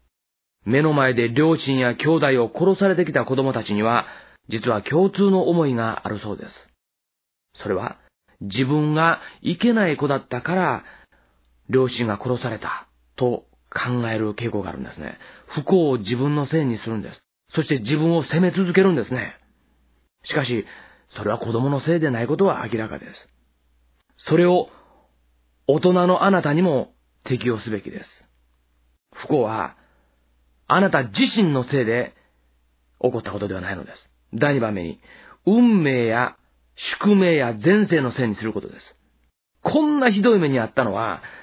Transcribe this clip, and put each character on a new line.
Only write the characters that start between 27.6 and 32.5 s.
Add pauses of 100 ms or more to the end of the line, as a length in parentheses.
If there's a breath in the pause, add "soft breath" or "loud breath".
べ
き
で
す。 (840)
不
幸
は、 (920)
あ
な
た
自 (120)
身
の
せ
い
で (880)